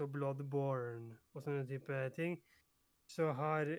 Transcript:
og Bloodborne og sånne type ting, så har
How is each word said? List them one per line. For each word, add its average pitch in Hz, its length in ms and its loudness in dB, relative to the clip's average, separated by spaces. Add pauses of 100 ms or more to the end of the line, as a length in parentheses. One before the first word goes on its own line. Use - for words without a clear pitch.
og 143 120 -2
Bloodborne 135 1040 0 (140)
og 143 120 -10
sånne 139 240 0
type 135 320 -4 (140)
ting, 170 240 0 (760)
så 160 240 2
har 151 320 2 (140)